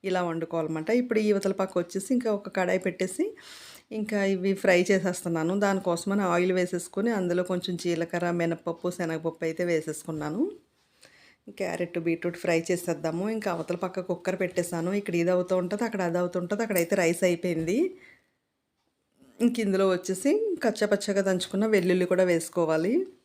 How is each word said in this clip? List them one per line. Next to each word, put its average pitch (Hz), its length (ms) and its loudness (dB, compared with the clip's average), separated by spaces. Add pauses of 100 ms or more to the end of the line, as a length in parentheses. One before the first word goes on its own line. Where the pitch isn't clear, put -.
ఇలా 180 200 0
వండుకోవాలన్నమాట. 160 640 -4
ఇప్పుడు 240 300 2
ఈ 214 80 2
ఇవతల 196 240 2
పక్క 190 260 -2
వచ్చేసి 190 360 -2
ఇంకా 240 180 0
ఒక 202 240 -4
కడాయి 185 240 2
పెట్టేసి, 190 560 -2 (560)
ఇంకా 214 340 -2
ఇవి 196 280 2
ఫ్రై 185 380 6
చేసేస్తున్నాను. 180 680 0
దానికోసమని 196 640 0
ఆయిల్ 180 300 2
వేసేసుకొని 185 600 -2
అందులో 180 320 0
కొంచెం 180 320 -4
జీలకర్ర, 170 560 -2
మినపప్పు, 170 580 -2
శనగపప్పు 165 560 -4
అయితే 160 200 -2
వేసేసుకున్నాను. 160 880 -2 (960)
క్యారెట్, 175 500 -4
బీట్రూట్ 170 380 -2
ఫ్రై 165 340 2
చేసేద్దాము. 170 580 -2
ఇంకా 208 220 -4
అవతల 165 240 -4
పక్క 180 240 -6
కుక్కర్ 180 400 -4
పెట్టేశాను. 175 520 -2
ఇక్కడ 202 240 -2
ఇది 170 160 2
అవుతూ 180 260 2
ఉంటది, 185 260 -2
అక్కడ 220 180 -4
అది 170 160 0
అవుతూ 175 220 -2
ఉంటది. 202 220 -4
అక్కడైతే 190 340 0
రైస్ 175 280 2
అయిపోయింది. 175 720 0 (1500)
ఇంక 240 180 4
ఇందులో 196 300 4
వచ్చేసి 277 760 0
కచ్చాపచ్చాగా 208 580 2
దంచుకున్న 190 440 0
వెల్లుల్లి 180 400 4
కూడా 185 180 4
వేసుకోవాలి. 170 840 2 (180)